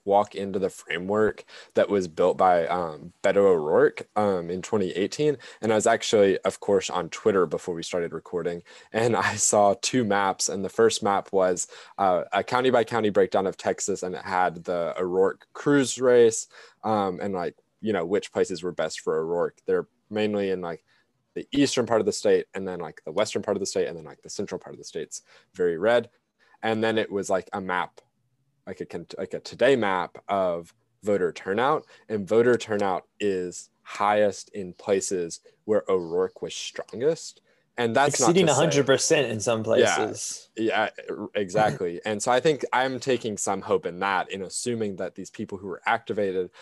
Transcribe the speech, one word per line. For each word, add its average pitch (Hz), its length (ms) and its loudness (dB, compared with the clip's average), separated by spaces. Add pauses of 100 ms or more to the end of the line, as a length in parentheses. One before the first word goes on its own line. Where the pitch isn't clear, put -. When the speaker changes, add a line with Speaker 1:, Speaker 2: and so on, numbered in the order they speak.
Speaker 1:
walk 101 300 2
into 98 240 -6
the 95 100 0
framework 95 760 -2 (280)
that 107 160 4
was 98 180 2
built 87 300 2
by, 87 300 4
um, 82 560 -6
Beto 98 160 4
O'Rourke, 95 760 4
um, 95 360 -2
in 92 100 -4
twenty 95 300 -2
eighteen. 135 480 -2 (240)
And 110 100 2
I 110 40 4
was 107 100 2
actually, 107 540 4
of - 200 -2
course, - 300 2
on 87 180 -4
Twitter 95 380 2
before 87 280 -6
we 85 80 -8
started 85 300 -4
recording, 85 500 -6 (300)
and 110 240 2
I 101 200 0
saw 101 440 4
two 127 240 0
maps. 98 460 0
And 95 120 -4
the 90 60 -6
first 113 340 2
map 98 300 0
was, 92 340 2 (300)
uh, 90 280 2 (100)
a 98 100 0
county 127 240 0
by 123 160 4
county 110 240 -2
breakdown 95 380 2
of 90 100 -4
Texas, - 460 -4
and 90 120 -6
it - 120 -12
had 90 380 -2
the 85 360 -4
O'Rourke 92 540 0
Cruz 143 440 2
race, 123 500 6 (360)
um, 101 380 0
and, 101 100 -4
like, 87 240 -6 (240)
you 107 140 -2
know, 87 100 -2
which 95 260 -2
places 90 320 -2
were 90 100 -4
best 80 280 -4
for 80 180 -2
O'Rourke. 82 460 -2
They're 90 240 -2 (220)
mainly 104 400 0
in, 92 100 -2
like, 85 240 -10 (500)
the - 180 -10
eastern 135 320 2
part 110 160 2
of 98 60 0
the 104 80 2
state, 95 400 2
and 95 120 -6
then, 90 140 -8
like, 78 240 -14
the 80 80 -12
western 104 300 -2
part 98 160 -2
of - 20 -4
the 95 60 -4
state, 92 220 -2
and 85 60 -8
then, 80 120 -14
like, - 160 -20
the - 80 -20
central 95 280 -8
part - 160 -16
of 71 40 -18
the - 60 -20
state's - 360 -12 (320)
very 87 240 0
red. 117 320 2 (540)
And 110 200 0
then 110 140 2
it - 160 -2
was, 98 160 -4
like, 92 240 -2
a 101 80 -6
map, 92 400 -4 (680)
like 95 140 -14
a - 60 -6
Kent-, 85 320 -12
like - 160 -8
a 80 60 -10
today 123 360 2
map 95 400 -2 (120)
of 90 440 -2 (300)
voter 92 300 0
turnout, 123 520 -2 (240)
and 104 180 -6
voter 117 300 4
turnout 101 500 -2 (140)
is 92 480 -4 (140)
highest 104 720 0
in 92 180 -10
places 92 680 -2 (260)
where 104 240 0
O'Rourke 90 500 -2
was 80 140 -10
strongest. - 880 -6 (340)
And 117 180 0
that's 135 240 2
not 127 120 4
Speaker 2:
Exceeding 175 160 4
Speaker 1:
to 143 80 4
say - 20 2
Speaker 2:
a 139 60 2
hundred 143 240 2
percent 135 440 2
in 117 80 -4
some 110 200 0
Speaker 1:
Yeah. 110 360 4
Speaker 2:
places. - 600 -6
Speaker 1:
Yeah, 107 320 0 (220)
r-, 92 240 -8
exactly. 95 680 -2
Speaker 2:
<laughs> - 40 -10
Speaker 1:
And 104 160 -2
so 123 100 2
I 127 80 4
think 143 320 0
I'm 127 260 0
taking 120 380 -2
some 95 240 -4
hope 92 240 0
in 87 140 -6
that, 95 320 0
in 95 100 -8
assuming 104 560 -6
that 90 200 -8
these 95 120 -12
people 101 300 -10
who 101 80 -14
were 90 180 -10
activated 98 640 -2 (140)